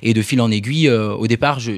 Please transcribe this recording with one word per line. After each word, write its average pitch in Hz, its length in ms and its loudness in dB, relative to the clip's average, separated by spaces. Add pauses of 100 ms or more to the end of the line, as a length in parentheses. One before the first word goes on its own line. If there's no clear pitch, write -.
et 113 120 2
de 107 80 0
fil 123 200 0
en 117 80 2
aiguille, 127 380 0
euh, 107 260 2
au 110 140 -2
départ, 135 320 0
je, 113 180 -6